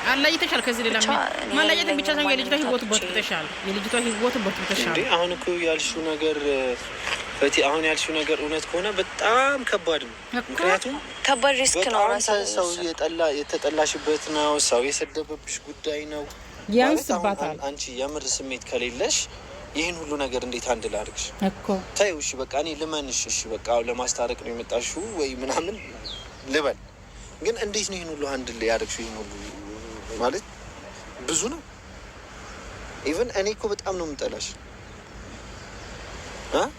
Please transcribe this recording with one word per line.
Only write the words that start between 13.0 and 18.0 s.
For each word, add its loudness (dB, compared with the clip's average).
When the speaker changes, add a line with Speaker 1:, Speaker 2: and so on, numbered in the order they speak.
Speaker 3:
የተጠላሽበት 0
ነው። 4
ሰው 6
የሰደበብሽ -4
ጉዳይ -6
ነው። -6
Speaker 1:
ያንስባታል። 4
Speaker 3:
ማለት 2
አሁን -2
አን-፣ -8
አንቺ -4
የምር -2